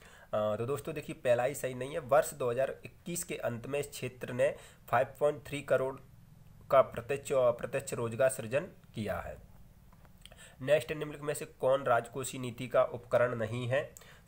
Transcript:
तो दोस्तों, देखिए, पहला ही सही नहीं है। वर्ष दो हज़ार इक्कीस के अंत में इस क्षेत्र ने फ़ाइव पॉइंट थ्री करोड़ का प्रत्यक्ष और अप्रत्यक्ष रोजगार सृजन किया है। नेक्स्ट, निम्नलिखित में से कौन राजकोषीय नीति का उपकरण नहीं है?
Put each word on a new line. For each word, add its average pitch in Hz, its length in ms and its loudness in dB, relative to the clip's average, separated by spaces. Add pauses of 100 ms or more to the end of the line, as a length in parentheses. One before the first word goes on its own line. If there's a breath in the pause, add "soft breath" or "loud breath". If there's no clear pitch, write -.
(340 loud breath)
तो 107 320 0
दोस्तों, 143 300 -6
देखिए, 151 200 -8
पहला 120 280 2
ही 139 120 -2
सही 131 180 -6
नहीं 127 200 -8
है। 165 60 -6
वर्ष 147 340 4
दो 139 180 -2
हज़ार 131 240 0 (100)
इक्कीस - 380 -8
के - 120 -8
अंत 120 320 -6
में 139 120 -2
इस 147 100 -6
क्षेत्र - 440 -10
ने 131 220 2 (320 loud breath)
फ़ाइव 113 200 2 (120)
पॉइंट 147 280 0
थ्री 143 140 -6
करोड़ 131 380 0 (720)
का 135 100 10
प्रत्यक्ष 139 500 -4
और 123 220 6
अप्रत्यक्ष - 400 -6
रोजगार 117 360 2
सृजन 123 320 -2 (320)
किया 95 260 -4
है। - 180 -10 (1200 loud breath)
नेक्स्ट, 147 300 4
निम्नलिखित 151 300 -6
में 147 120 -2
से 151 120 -8
कौन 135 380 2
राजकोषीय 127 580 0
नीति 123 260 -6
का 131 160 4
उपकरण 123 520 0
नहीं 117 320 -4
है? 135 280 -2 (320 loud breath)